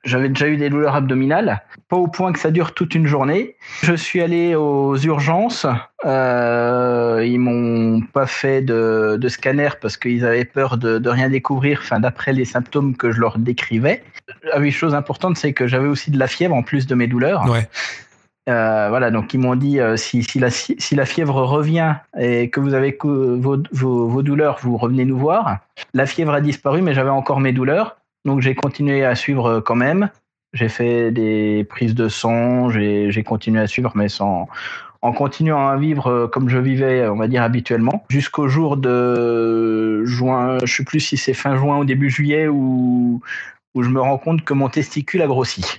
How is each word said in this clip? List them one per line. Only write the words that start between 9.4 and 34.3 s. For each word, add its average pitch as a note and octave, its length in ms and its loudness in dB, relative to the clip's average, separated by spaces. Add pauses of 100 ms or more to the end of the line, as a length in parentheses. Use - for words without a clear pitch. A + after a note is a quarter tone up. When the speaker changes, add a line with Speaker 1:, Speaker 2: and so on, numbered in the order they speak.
Speaker 1:
parce - 160 -6
qu'ils A#2+ 300 -2
avaient A#2+ 180 2
peur B2+ 340 -2
de, A2+ 220 0
de A#2+ 100 0
rien C3 200 2
découvrir, C3+ 520 0
enfin, A2 200 -2
d'après B2+ 320 -2
les C3 100 0
symptômes B2+ 540 -2
que A#2 160 0
je A#2 80 0
leur A2 160 0
décrivais. A#2+ 680 0 (480)
Ah C#3+ 80 0
oui, C#3+ 120 2
chose D3+ 220 0
importante, D3 440 -2
c'est D3 160 -2
que B2+ 140 0
j'avais C3 200 2
aussi D3 240 -2
de C#3 80 2
la C3 80 2
fièvre E3+ 260 0
en B2 100 0
plus C3+ 220 -2
de C3+ 100 -2
mes A#2+ 120 2
douleurs. B2+ 420 0
Speaker 2:
Ouais. A#2 200 0 (800)
Speaker 1:
Euh, A2 400 2
voilà, B2 200 2
donc A2 240 -2
ils C3 60 2
m'ont B2+ 160 2
dit, C#3 240 2
euh, A2+ 160 2
si, A#2 260 -2
si - 160 -4
la, B2+ 120 2
si, - 300 -4
si - 160 -2
la C#3 100 2
fièvre C3+ 380 0
revient D3+ 500 2 (260)
et A#2+ 300 0
que C#3+ 100 -2
vous C#3 140 0
avez C3+ 240 0
cou-, C3 420 0
vos, C3+ 160 0 (160)
vos, B2 380 0
vos B2+ 120 0
douleurs, C#3+ 400 0
vous B2 140 -2
revenez B2+ 300 0
nous C3 120 0
voir. D3+ 420 0 (340)
La C3+ 120 2
fièvre D3+ 280 0
a D3 80 2
disparu, D3 400 0
mais E3 120 2
j'avais C3 160 2
encore C3+ 300 0
mes C3+ 140 2
douleurs. C#3+ 420 0 (300)
Donc C#3 140 2
j'ai C3 160 2
continué C#3 480 0
à B2 120 2
suivre, C3 320 -2
euh, A2+ 120 2
quand A#2 160 -2
même. D#3+ 340 2 (440)
J'ai A#2 160 -2
fait A#2 420 0
des G#2+ 540 0
prises A2+ 280 -2
de A#2 140 0
sang, A#2+ 640 0
j'ai, G#2 420 0
j'ai G#2+ 100 -2
continué A2 380 -2
à G#2+ 80 0
suivre, B2 280 -2
mais G#2 120 0
sans, G2 400 -4 (540)